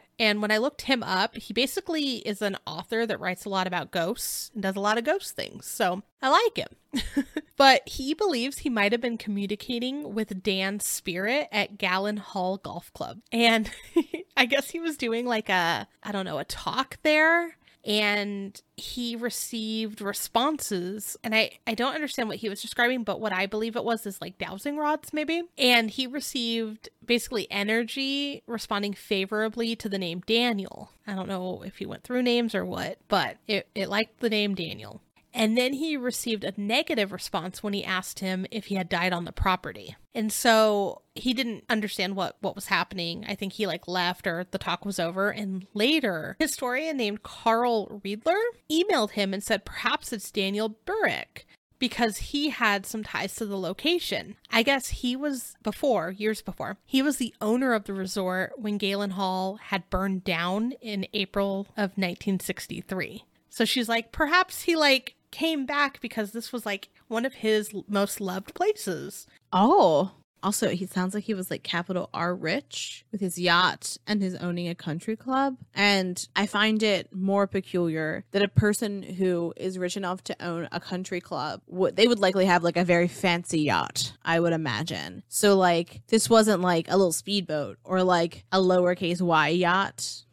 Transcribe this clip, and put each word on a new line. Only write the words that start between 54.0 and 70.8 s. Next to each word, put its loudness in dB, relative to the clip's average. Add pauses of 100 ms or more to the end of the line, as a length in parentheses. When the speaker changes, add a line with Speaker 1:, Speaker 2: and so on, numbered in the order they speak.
Speaker 1:
I 4
guess 0
he -4
was -4
before, 0
years -2
before, -8
he 2
was 2
the -4
owner 2
of 0
the -6
resort -2
when -2
Galen 0
Hall -2
had -4
burned -2
down 0 (100)
in -6
April -2
of -2
nineteen 0
sixty-three. -8 (240)
So 0
she's 2
like, 0
"Perhaps 2
he, 2
like, 4 (160)
came -2
back 0
because -4
this -10
was, -6
like, -6 (180)
one -2
of -2
his 2
l-, -8
most 0
loved -6
places." -2 (260)
Speaker 2:
Oh. 6 (320)
Also, 2
he -2